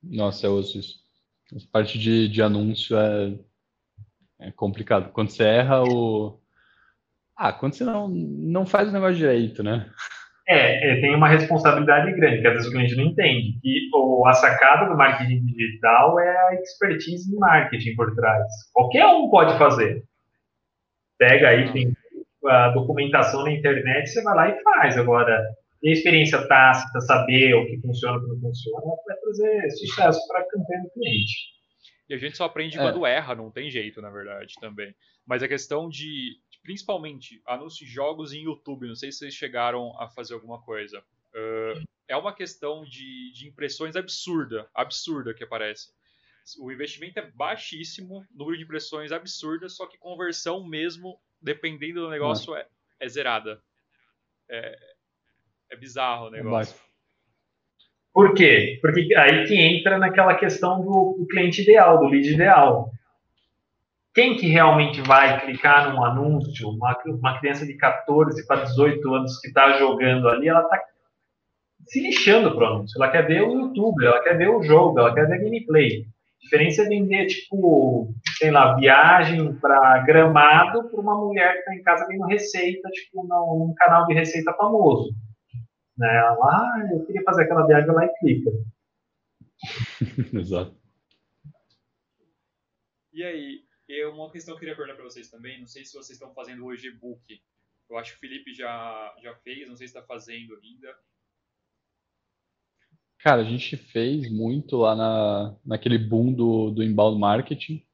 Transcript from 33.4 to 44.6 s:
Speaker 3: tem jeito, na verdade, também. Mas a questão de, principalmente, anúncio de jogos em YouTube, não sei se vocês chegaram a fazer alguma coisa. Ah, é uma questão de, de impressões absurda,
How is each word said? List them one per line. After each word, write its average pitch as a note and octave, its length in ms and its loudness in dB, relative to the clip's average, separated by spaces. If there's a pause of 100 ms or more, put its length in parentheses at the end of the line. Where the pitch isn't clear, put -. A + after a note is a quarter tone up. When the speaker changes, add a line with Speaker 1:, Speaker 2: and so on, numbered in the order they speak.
Speaker 3:
tem C3+ 200 -14
jeito, G#2+ 300 -12
na G#2 100 -18
verdade, G2+ 500 -16
também. G#2 340 -18 (320)
Mas B2 160 -6
a C3+ 60 -8
questão D3 400 -8
de, C#3+ 480 -14 (260)
principalmente, D#3 840 -14
anúncio D3 400 -14
de A#2+ 40 -20
jogos D3 440 -10
em D3+ 100 -20
YouTube, C#3+ 420 -14
não A#2 80 -16
sei C#3 160 -16
se C#3 100 -18
vocês C#3 140 -18
chegaram A#2+ 640 -8
a A2+ 100 -14
fazer A#2+ 260 -20
alguma A#2 260 -20
coisa. G#2 420 -16 (320)
Ah, A2+ 460 -10 (280)
é B2+ 80 -8
uma G3 180 -10
questão D#3 500 -16
de, B2+ 480 -20
de B2 160 -20
impressões D#3 480 -12
absurda, D#3+ 800 -10